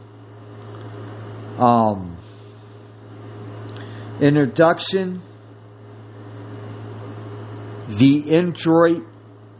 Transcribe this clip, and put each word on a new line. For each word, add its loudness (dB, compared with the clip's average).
um, 4
introduction, 4
the 6
introit, 4